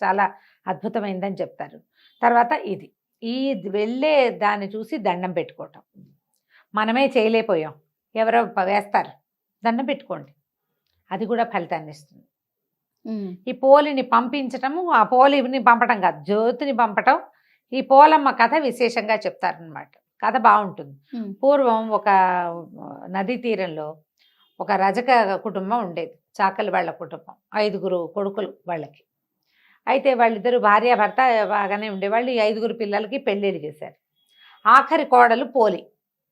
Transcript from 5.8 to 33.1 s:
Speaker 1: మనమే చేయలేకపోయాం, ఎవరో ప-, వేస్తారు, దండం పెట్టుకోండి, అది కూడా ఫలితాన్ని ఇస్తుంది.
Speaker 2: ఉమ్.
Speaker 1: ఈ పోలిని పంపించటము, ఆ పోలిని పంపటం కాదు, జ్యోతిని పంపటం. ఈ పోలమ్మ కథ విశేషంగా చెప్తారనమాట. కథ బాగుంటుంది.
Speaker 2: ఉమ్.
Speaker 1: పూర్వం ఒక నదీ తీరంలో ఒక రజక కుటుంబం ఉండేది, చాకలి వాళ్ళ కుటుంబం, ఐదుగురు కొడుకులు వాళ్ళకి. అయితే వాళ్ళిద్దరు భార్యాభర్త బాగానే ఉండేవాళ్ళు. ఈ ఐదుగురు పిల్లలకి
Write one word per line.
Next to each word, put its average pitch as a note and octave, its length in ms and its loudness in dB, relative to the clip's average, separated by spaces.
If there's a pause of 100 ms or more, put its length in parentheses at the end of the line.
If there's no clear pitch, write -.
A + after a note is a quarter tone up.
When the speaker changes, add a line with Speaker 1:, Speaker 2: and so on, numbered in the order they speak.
Speaker 1:
మనమే A3+ 300 0 (120)
చేయలేకపోయాం, A3 560 0 (420)
ఎవరో A3+ 300 0
ప-, G#3 140 -6
వేస్తారు, G3+ 520 -2 (520)
దండం A#3 220 -2
పెట్టుకోండి, F#3 460 -8 (800)
అది G3+ 140 -6
కూడా A#3 180 -2
ఫలితాన్ని E3 480 -6
ఇస్తుంది. - 320 -20 (840)
Speaker 2:
ఉమ్. G3+ 300 -8 (120)
Speaker 1:
ఈ B3+ 40 -4
పోలిని C4+ 500 4
పంపించటము, C4 920 -4
ఆ A#3 120 4
పోలిని C4 600 4
పంపటం A#3 380 4
కాదు, D#3 220 0
జ్యోతిని B3 580 -2
పంపటం. G#3+ 400 2 (520)
ఈ C4 80 -2
పోలమ్మ C#4 500 6
కథ A#3 240 2
విశేషంగా A#3 600 -2
చెప్తారనమాట. E3 720 -6 (360)
కథ A3 140 0
బాగుంటుంది. G3+ 580 2 (220)
Speaker 2:
ఉమ్. G3+ 260 -10
Speaker 1:
పూర్వం B3 460 2
ఒక G#3 200 0 (1000)
నదీ G3 260 -4
తీరంలో F3 640 -6 (600)
ఒక G3 120 -6
రజక G3 640 2
కుటుంబం G3 520 -6
ఉండేది, E3 260 -10 (280)
చాకలి G3 300 -2
వాళ్ళ F3+ 200 -2
కుటుంబం, E3 440 -16 (200)
ఐదుగురు F#3 600 -2
కొడుకులు G3 380 -6 (140)
వాళ్ళకి. D#3 360 -10 (840)
అయితే C4+ 260 2
వాళ్ళిద్దరు A#3 440 2
భార్యాభర్త G#3+ 840 2
బాగానే G#3 460 -2
ఉండేవాళ్ళు. G#3 420 -2
ఈ B3 40 -2
ఐదుగురు A3 380 0
పిల్లలకి G#3+ 440 -4